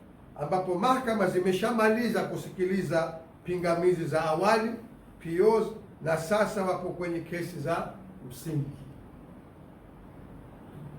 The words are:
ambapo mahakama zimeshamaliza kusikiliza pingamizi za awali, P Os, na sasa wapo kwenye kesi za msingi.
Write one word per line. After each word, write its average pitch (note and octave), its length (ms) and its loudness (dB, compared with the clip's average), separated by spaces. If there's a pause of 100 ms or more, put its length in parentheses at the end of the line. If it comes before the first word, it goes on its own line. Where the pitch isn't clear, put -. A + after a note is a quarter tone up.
(400)
ambapo F3+ 360 0
mahakama A3+ 520 2
zimeshamaliza G#3+ 960 2
kusikiliza E3 920 -2 (300)
pingamizi E3+ 640 2
za D#3 200 2
awali, G#3+ 460 4 (480)
P E3 220 0
Os, A3 260 6 (340)
na D#3 160 2
sasa G#3 480 2
wapo F3+ 240 -2
kwenye E3+ 300 -4
kesi E3+ 400 -6
za E3 300 -2 (400)
msingi. C#3+ 420 -4 (2250)